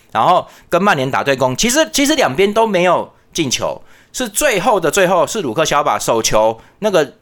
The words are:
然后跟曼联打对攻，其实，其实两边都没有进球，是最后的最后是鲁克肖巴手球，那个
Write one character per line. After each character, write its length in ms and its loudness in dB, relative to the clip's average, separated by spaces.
然 120 0
后 220 2
跟 120 0
曼 160 2
联 140 -4
打 140 -2
对 100 0
攻， 220 -2
其 120 0
实， 240 0
其 140 0
实 80 0
两 220 0
边 180 0
都 100 2
没 200 0
有 280 0
进 180 -4
球， 320 -6
是 160 -6
最 320 0
后 180 2
的 100 0
最 200 2
后 180 2
是 160 -6
鲁 100 -6
克 120 0
肖 180 0
巴 160 0
手 240 0
球， 340 2
那 100 -4
个 340 0